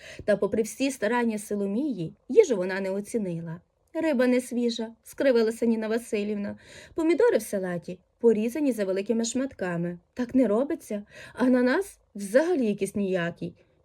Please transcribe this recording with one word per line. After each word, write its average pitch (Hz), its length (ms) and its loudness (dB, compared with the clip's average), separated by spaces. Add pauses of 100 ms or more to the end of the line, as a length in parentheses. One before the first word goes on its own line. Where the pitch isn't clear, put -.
(260)
Та 208 120 4
попри 208 260 0
всі 269 280 -2
старання 226 480 0
Соломії, 202 760 -4 (140)
їжу 294 260 6
вона 185 240 -2
не 190 100 -2
оцінила. 180 720 -6 (320)
«Риба 302 340 2
не 247 140 4
свіжа», 233 500 -4 (120)
скривилася 233 600 2
Ніна 220 220 0
Василівна. 208 680 -4 (380)
«Помідори 339 420 4
в 214 40 0
салаті 180 580 -6 (200)
порізані 233 520 4
за 214 140 -2
великими 202 400 -2
шматками. 175 720 -4 (140)
Так 247 220 -6
не 254 120 6
робиться. 226 560 -2 (300)
А 247 120 0
ананас 254 540 2 (160)
взагалі 254 500 2
якийсь 196 300 -4
ніякий. 175 600 -4 (300)